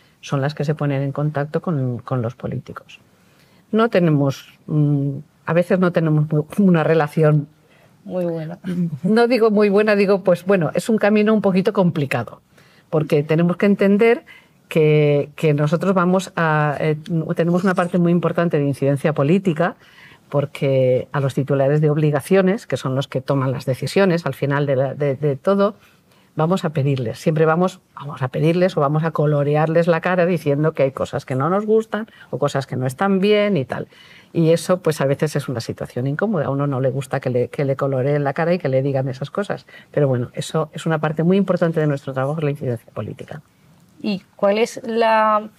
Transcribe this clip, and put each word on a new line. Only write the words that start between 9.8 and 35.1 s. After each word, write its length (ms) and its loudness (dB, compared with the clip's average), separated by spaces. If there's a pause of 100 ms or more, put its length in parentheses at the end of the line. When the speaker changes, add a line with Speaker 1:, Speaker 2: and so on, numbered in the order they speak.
Speaker 1:
digo, 260 2
pues 240 2
bueno, 280 2
es 140 -2
un 80 2
camino 380 2
un 80 2
poquito 300 2
complicado, 680 -2 (500)
porque 340 0
tenemos 320 0
que 100 0
entender 580 4 (440)
que, 680 4
que 200 0
nosotros 400 0
vamos 420 2
a, 420 0
eh, 180 0 (380)
tenemos 300 0
una 100 2
parte 240 0
muy 140 2
importante 460 0
de 80 0
incidencia 460 0
política, 640 0 (540)
porque 840 0
a 80 -2
los 140 -2
titulares 460 0
de 100 2
obligaciones, 760 0
que 100 -4
son 180 -4
los 140 -4
que 120 -6
toman 320 -2
las 140 -8
decisiones 600 0
al 80 -2
final 320 -2
de 100 0
la, 180 -2
de, 220 -2
de 200 -2
todo, 380 0 (640)
vamos 280 0
a 60 -2
pedirles, 500 -2
siempre 260 2
vamos, 340 0 (140)
vamos 280 -14
a 60 -2
pedirles 480 0
o 40 0
vamos 240 2
a 80 -2
colorearles 760 2
la 140 2
cara 260 2
diciendo 460 0
que 100 -2
hay 80 2
cosas 340 -6
que 120 -6
no 120 0
nos 160 0
gustan 440 -2 (220)
o 80 -8
cosas 280 -2
que 80 -10
no 120 -4
están 340 0
bien 360 2
y 80 0
tal. 220 -8 (460)
Y 180 2
eso, 300 2
pues, 200 -2
a 40 2
veces 320 -2